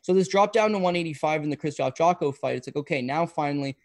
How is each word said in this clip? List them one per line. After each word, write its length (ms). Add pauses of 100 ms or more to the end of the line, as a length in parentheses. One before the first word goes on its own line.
So 100
this 140
drop 260
down 200
to 40
one 180
eighty-five 480
in 60
the 80
Krzysztof 400
Jocko 340
fight, 240
it's 120
like, 80
okay, 260
now 240
finally 600